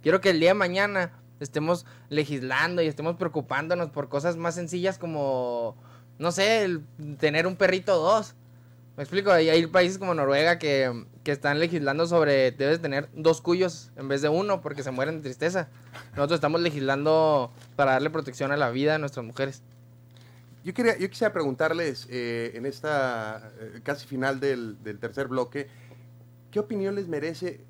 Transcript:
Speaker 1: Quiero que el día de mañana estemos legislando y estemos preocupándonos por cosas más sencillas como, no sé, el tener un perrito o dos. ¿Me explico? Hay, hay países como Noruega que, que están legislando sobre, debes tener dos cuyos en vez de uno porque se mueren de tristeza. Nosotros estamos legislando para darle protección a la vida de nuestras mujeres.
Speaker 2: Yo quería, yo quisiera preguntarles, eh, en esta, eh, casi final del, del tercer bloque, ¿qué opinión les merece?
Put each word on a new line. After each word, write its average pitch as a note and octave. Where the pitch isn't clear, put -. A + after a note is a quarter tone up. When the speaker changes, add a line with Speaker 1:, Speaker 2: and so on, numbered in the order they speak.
Speaker 1:
Quiero F3
que G3
el D#3+
día E3
de G3
mañana F#3+
estemos D#3
legislando D3
y D#3+
estemos D#3
preocupándonos D#3+
por C#3
cosas D#3+
más E3+
sencillas F3
como, B2+
no E3+
sé, G#3
el F3
tener D#3
un F#3
perrito F#3+
o E3
dos. G#3
¿Me C#3+
explico? G3
Hay, D#3+
hay E3
países F#3
como F#3
Noruega D3+
que, C3+
que D3
están C#3+
legislando D#3+
sobre, C#3+
debes C#3+
tener D3
dos D#3+
cuyos F3
en C3+
vez C#3
de D3+
uno F#3+
porque D3
se C3+
mueren C#3
de D3+
tristeza. D#3
Nosotros D3
estamos D3+
legislando D3
para C#3
darle C#3+
protección C#3
a C#3+
la C3
vida C#3
de D#3
nuestras C3+
mujeres. C3
Speaker 2:
Yo F3+
quería, A#3
yo F#3
quisiera G#3
preguntarles, D3+
eh, A#2+
en A#2
esta, A#2+
eh, A2
casi C#3+
final C3+
del, A#2+
del G#2+
tercer A#2+
bloque, C3
¿qué G#3
opinión G3+
les G3
merece? D#3+